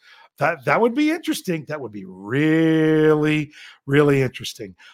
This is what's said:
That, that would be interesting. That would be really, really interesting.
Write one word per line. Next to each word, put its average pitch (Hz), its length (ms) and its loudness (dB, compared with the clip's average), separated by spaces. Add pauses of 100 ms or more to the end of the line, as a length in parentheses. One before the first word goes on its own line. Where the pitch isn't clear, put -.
(360)
That, 151 300 -4
that 147 120 2
would 226 160 0
be 302 160 0
interesting. 302 580 -6
That 151 120 -10
would 120 100 -12
be 101 140 -16
really, 156 1500 2 (360)
really 143 340 4
interesting. 120 560 -8 (180)